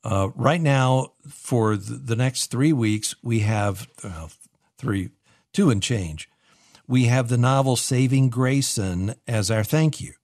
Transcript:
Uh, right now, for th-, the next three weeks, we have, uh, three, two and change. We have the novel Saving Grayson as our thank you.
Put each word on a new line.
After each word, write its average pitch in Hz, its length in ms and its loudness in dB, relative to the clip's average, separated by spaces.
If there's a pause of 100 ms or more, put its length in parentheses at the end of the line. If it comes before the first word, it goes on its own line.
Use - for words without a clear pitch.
Uh, 98 320 0
right 143 260 2
now, 131 500 2 (160)
for 110 480 0
th-, 107 300 -8
the 113 100 -2
next 127 320 -2
three 139 260 0
weeks, 107 480 -2
we 113 180 -2
have, 104 480 -2 (160)
uh, 80 240 -14 (500)
three, 98 320 -4 (440)
two 196 160 4
and 101 140 2
change. 87 460 -6 (580)
We 127 180 2
have 123 240 2
the 123 80 2
novel 131 380 2
Saving 131 540 2
Grayson 117 840 -2 (120)
as 110 240 -2
our 110 120 2
thank 156 380 0
you. - 120 -14 (100)